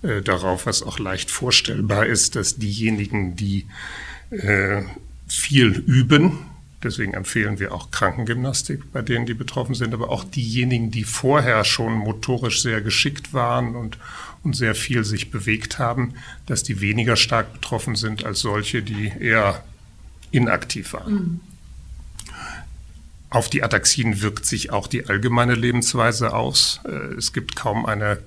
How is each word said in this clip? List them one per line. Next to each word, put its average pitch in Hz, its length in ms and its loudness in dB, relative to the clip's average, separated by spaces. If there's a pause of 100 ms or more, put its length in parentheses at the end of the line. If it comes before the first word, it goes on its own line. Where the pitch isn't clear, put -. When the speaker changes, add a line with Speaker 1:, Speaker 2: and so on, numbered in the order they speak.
Speaker 1:
äh, 110 200 0
darauf, 92 440 2
was - 160 0
auch - 160 -8
leicht 95 320 -4
vorstellbar 107 760 2
ist, - 320 2
dass - 180 0
diejenigen, 104 800 0
die, 98 300 0 (640)
äh, 101 540 2 (440)
viel 123 440 6
üben, 139 720 6 (360)
deswegen 107 320 -4
empfehlen 101 460 -2
wir 95 140 -2
auch - 180 -8
Krankengymnastik 123 1000 -2
bei 127 80 -4
denen, 117 240 0
die 117 80 -4
betroffen 120 420 -4
sind, 117 180 -2
aber 113 160 -4
auch 123 140 -2
diejenigen, 120 680 0
die 113 120 -2
vorher 127 640 4
schon 113 280 0
motorisch 110 680 0
sehr 113 180 0
geschickt 110 540 -2
waren 120 420 0
und, 113 220 -8 (460)
und 135 120 0
sehr 113 200 2
viel 120 280 0
sich 104 260 -2
bewegt 107 480 -2
haben, 123 360 0 (320)
dass - 180 -2
die 104 160 -4
weniger 107 380 2
stark 113 340 2
betroffen - 460 -4
sind 107 260 -4
als 104 160 -4
solche, 104 420 0
die 104 380 -4
eher 107 420 4 (720)
inaktiv 113 640 0
waren. 143 200 -4
Speaker 2:
Mhm. 170 260 -2 (1900)
Speaker 1:
Auf 117 160 2
die - 140 0
Ataxien 113 600 2
wirkt 107 260 -2
sich - 240 -2
auch 101 160 -2
die - 180 -4
allgemeine 120 480 4
Lebensweise 117 800 2
aus. - 500 2
Äh, - 300 -8
es - 180 -4
gibt - 240 -6
kaum 113 300 -2
eine 104 420 0